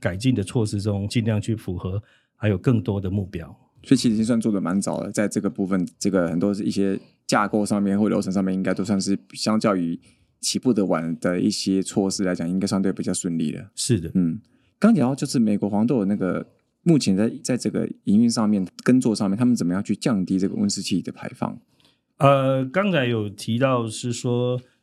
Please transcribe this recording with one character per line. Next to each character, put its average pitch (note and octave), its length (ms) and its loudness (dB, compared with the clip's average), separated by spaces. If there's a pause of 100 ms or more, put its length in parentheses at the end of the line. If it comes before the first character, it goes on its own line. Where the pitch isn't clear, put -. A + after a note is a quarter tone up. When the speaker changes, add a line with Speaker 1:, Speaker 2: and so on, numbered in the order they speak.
Speaker 1:
改 F2+ 160 -4
进 B2+ 180 2
的 G2+ 80 0
措 A2 220 0
施 G2+ 160 -2
中， G2+ 280 -2
尽 A2+ 160 0
量 G#2+ 160 0
去 A2 140 -4
符 F2+ 220 -6
合 F#2 260 -6 (340)
还 - 120 -2
有 G2+ 80 4
更 A2+ 260 2
多 G2+ 180 -2
的 F#2+ 100 -4
目 G2 160 -2
标。 E2+ 200 -10 (360)
Speaker 2:
所 - 120 2
以 B2 40 4
其 B2 100 0
实 A2 60 2
已 - 20 0
经 A2 80 0
算 A2+ 160 0
做 A2 100 0
得 G2 100 0
蛮 F2+ 200 0
早 E2 200 -4
了， G#2 120 -8
在 G#2 160 -2
这 G#2 120 -4
个 F#2+ 100 -2
部 G2 160 -4
分， F2+ 200 -2 (120)
这 G2+ 120 -2
个 F2+ 180 2
很 E2+ 100 -2
多 G2+ 140 2
一 G2+ 180 -4
些 F#2+ 280 -2 (280)
架 G#2+ 200 2
构 G#2 200 0
上 G2+ 160 0
面 G2 160 2
或 G#2+ 100 2
流 G#2 140 2
程 G2 100 -4
上 G2 100 2
面， F#2 120 0
应 F#2+ 80 -2
该 F#2 100 0
都 F#2 120 -2
算 G2 160 0
是 F#2+ 180 -2 (160)
相 A2 260 0
较 G#2 160 2
于 E2+ 220 -2 (420)
起 - 180 -4
步 B2+ 140 2
的 G2 140 2
晚 E2 320 -2
的 F2+ 200 0
一 G#2 120 2
些 F#2+ 320 0
措 G2 280 0
施 G2 140 -2
来 F2+ 100 0
讲， F2 140 -4
应 F#2 100 -2
该 G2 80 0
相 G2 140 0
对 F#2+ 120 0
比 - 100 -8
较 F2 100 -4
顺 F2+ 240 -4
利 D#2 160 -2
了。 - 220 -12
Speaker 1:
是 A2+ 260 0
的。 E2 140 -8
Speaker 2:
嗯， E2+ 260 0 (380)
刚 A3+ 160 6
讲 C3 120 4
到 C3+ 80 0
就 C#3 120 -4
是 C#3 120 -2
美 G#2+ 200 2
国 G2+ 100 -2
黄 G#2 180 2
豆 C3 140 2
的 F#2+ 60 0
那 G2+ 100 0
个， F2 300 -2 (360)
目 E3 160 6
前 G2+ 160 2
在， G#2+ 160 2 (120)
在 B2+ 160 -2
这 A2 120 -4
个 F#2 160 -2 (180)
营 G2+ 180 6
运 A#2+ 80 6
上 A2+ 180 2
面、 G2 180 2 (160)
耕 B2+ 160 4
作 B2 160 2
上 G2+ 140 0
面， G2 80 0
他 B2 80 0
们 B2 100 4
怎 G#2+ 120 0
么 F2 80 0
样 G2 100 -2
去 G#2+ 100 -2
降 G2+ 300 0
低 F#2 140 0
这 F#2+ 100 0
个 - 60 -6
温 G2+ 160 0
室 G#2 100 -4
气 - 160 -4
体 E2 60 -2
的 - 100 -12
排 - 220 -14
放？ - 240 -6 (600)
Speaker 1:
呃， C3+ 480 4
刚 F#3 260 0
才 C#3 140 2
有 A2+ 220 0
提 A2 300 -4
到 B2+ 300 2
是 A#2+ 240 -6
说 B2 480 -2 (220)